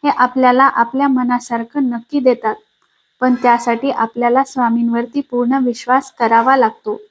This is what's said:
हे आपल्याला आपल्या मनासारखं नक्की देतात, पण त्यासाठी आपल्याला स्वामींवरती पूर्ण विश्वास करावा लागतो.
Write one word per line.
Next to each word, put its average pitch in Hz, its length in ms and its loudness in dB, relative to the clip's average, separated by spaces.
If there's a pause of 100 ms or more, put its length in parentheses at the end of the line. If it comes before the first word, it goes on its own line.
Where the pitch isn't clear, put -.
हे 294 60 2
आपल्याला 254 560 2
आपल्या 262 420 0
मनासारखं 247 800 -2
नक्की 240 300 -4
देतात, 247 360 0 (680)
पण 254 140 2
त्यासाठी 240 560 0
आपल्याला 240 520 0
स्वामींवरती 233 800 -2
पूर्ण 247 440 -2
विश्वास 247 540 -2
करावा 233 380 2
लागतो. 220 400 -2 (140)